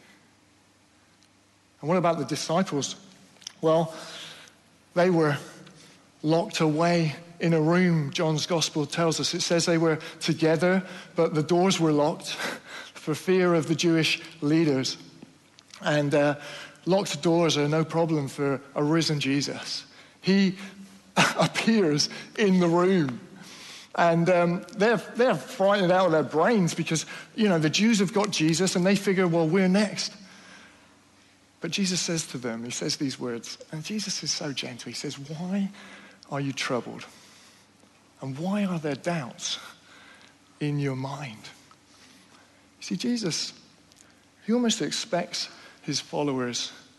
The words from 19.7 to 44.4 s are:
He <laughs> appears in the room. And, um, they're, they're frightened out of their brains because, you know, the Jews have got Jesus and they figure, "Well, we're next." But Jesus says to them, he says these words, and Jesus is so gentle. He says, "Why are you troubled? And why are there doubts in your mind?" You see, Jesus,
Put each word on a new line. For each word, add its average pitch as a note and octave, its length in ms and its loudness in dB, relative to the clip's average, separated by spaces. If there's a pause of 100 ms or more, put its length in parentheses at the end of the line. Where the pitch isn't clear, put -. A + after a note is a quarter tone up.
He F#3+ 340 4 (360)
<laughs> - 480 0
appears E3+ 680 2 (280)
in F#3+ 220 4
the F3 80 6
room. E3+ 540 4 (760)
And, E3+ 320 4
um, F3 360 2 (100)
they're, G#3+ 260 2 (140)
they're A#3 200 4
frightened F#3+ 560 2
out F#3 140 4
of F3 60 4
their D#3 120 4
brains E3+ 520 2
because, - 320 -4 (280)
you G#3+ 140 2
know, F3 80 4
the D#3 120 2
Jews G#3+ 280 2
have F#3+ 160 0
got G#3 160 0
Jesus E3 460 0
and F3+ 100 2
they G3 100 4
figure, F#3+ 320 2
"Well, E3 200 2
we're F#3 200 2
next." F#3+ 460 0 (1500)
But E3 100 -6
Jesus F#3 280 -2
says E3 280 -4
to - 100 -12
them, A#2 260 -6
he A#2+ 60 -10
says - 280 -4
these C#3 220 -4
words, A#2+ 380 -8 (140)
and D#3 120 -10
Jesus G#3 380 -6
is D3+ 100 -6
so D3+ 220 -6
gentle. B2+ 360 -10
He A#2+ 60 -12
says, C#3 220 -10
"Why F3+ 540 -6 (580)
are C#3+ 100 -6
you C#3 140 -4
troubled? A2+ 520 -6 (1160)
And C3+ 160 -10
why G3 280 -2
are F3+ 120 -2
there D3 180 -4
doubts D3 600 -6 (1040)
in D3 180 -2
your C#3 180 -2
mind?" C3 540 -10 (1300)
You - 40 -16
see, G3 140 -6
Jesus, A3 560 -4 (920)